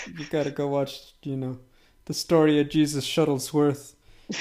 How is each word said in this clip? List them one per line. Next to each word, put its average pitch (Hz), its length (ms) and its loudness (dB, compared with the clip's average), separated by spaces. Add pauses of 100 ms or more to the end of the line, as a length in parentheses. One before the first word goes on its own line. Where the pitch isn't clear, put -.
(180)
you 151 120 -8
gotta 143 200 -2
go 143 160 -4
watch, 139 460 -4 (100)
you 135 140 -6
know, 127 220 -6 (480)
the 156 80 -6
story 156 440 4
of 143 100 2
Jesus 147 380 0
Shuttlesworth. 147 880 0 (460)